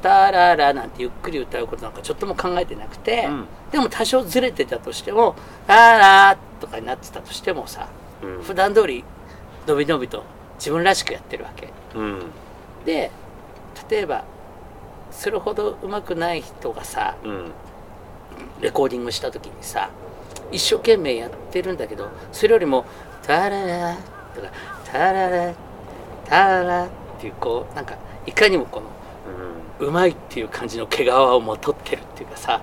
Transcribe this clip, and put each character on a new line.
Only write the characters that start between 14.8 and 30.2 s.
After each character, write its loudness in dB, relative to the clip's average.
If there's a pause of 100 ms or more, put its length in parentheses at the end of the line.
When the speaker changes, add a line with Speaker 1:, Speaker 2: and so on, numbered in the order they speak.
Speaker 1:
そ -8
れ -2
ほ -4
ど -4
上 -6
手 -14
く -4
な -2
い -6
人 -10
が -14
さ、 -6
Speaker 2:
う -10
ん。 -10 (1080)
Speaker 1:
レ -2
コ 0
ー 0
デ -8
ィ -6
ン -8
グ -8
し -6
た -8
時 -14
に -18
さ、 -6 (640)
一 -4
生 0
懸 4
命 -2
や -8
っ -12
て -8
る -6
ん -6
だ -6
け -12
ど、 -10 (240)
そ 0
れ 6
よ 8
り 2
も、 2 (420)
「タ 2
ラ -4
ラ」 -4 (400)
と -14
か、 -12 (440)
「タ 2
ラ 0
ラ、 -2 (720)
タ 4
ラ 4
ラ」 -2 (300)
っ -16
て -10
い -10
う、 -14
こ -4
う、 -14
な -10
ん -10
か、 -14 (300)
い -10
か 4
に 4
も -2
こ -12
の、 -16 (920)
Speaker 2:
う -4
ん。 -2
Speaker 1:
う -2
ま 4
い 6
っ -6 (140)